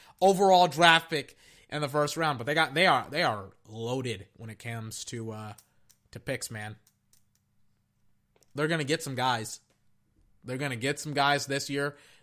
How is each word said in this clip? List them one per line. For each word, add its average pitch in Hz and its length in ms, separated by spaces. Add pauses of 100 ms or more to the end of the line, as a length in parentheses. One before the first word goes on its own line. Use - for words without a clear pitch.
(200)
overall 185 480
draft 165 420
pick 147 280 (320)
in 151 120
the 147 60
first 147 300
round. 156 200
But 117 100
they 147 60
got, 151 200
they 165 120
are, 135 240
they 156 140
are 107 220 (240)
loaded 117 640
when 113 140
it 107 100
comes 113 460
to, 113 260
uh, 107 220 (580)
to 117 80
picks, - 320
man. 107 240 (1800)
They're 147 120
gonna 160 160
get 147 200
some 135 120
guys. 123 460 (840)
They're 127 140
gonna 135 180
get 135 240
some 151 140
guys 143 320
this 139 240
year. 143 260 (260)